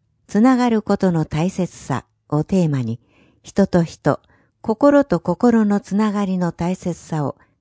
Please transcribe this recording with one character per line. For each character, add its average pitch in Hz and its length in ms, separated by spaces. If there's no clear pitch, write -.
つ 208 140
な 262 160
が 247 120
る 220 120
こ 202 160
と 185 140
の 156 140
大 160 240
切 - 260
さ - 300
を 151 140
テ 185 220
ー 156 40
マ 135 120
に、 117 180
人 - 240
と 175 160
人、 - 360
心 285 420
と 175 160
心 226 460
の 202 140
つ 196 160
な 214 160
が 202 140
り 185 140
の 170 120
大 180 240
切 - 240
さ 151 260
を - 120